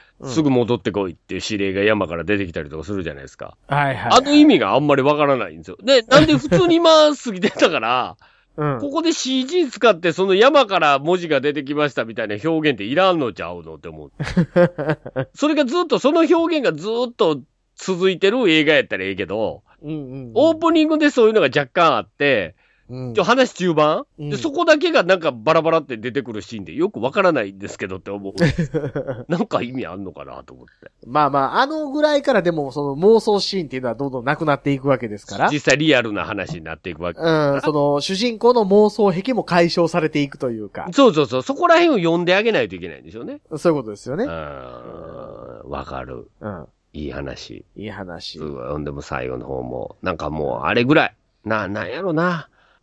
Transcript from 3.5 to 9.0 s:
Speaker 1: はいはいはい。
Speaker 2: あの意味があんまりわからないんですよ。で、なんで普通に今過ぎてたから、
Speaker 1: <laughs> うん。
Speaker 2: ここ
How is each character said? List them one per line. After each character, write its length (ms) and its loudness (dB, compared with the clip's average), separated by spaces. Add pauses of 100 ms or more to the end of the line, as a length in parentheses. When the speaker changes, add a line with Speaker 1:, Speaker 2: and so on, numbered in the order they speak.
Speaker 1:
は 140 -2
い 60 0
は 40 -2
い 40 -6
は 140 -4
い。 40 2
Speaker 2:
あ 80 8
の 100 0
意 140 8
味 140 8
が 160 2
あ 20 6
ん 100 2
ま 80 6
り 60 4
わ 160 4
か 80 2
ら 100 4
な 140 -4
い 60 -16
ん 20 -18
で 80 -16
す 60 -14
よ。 120 -14
で、 200 4
な 180 6
ん 40 6
で 120 4
普 100 -4
通 200 4
に 80 6
今 380 6
過 200 -8
ぎ 80 -8
て 80 2
た 200 2
か 120 -2
ら、 340 -2 (220)
Speaker 1:
<laughs> 180 -20
う 100 -4
ん。 140 -2
Speaker 2:
こ 120 -6
こ 100 -2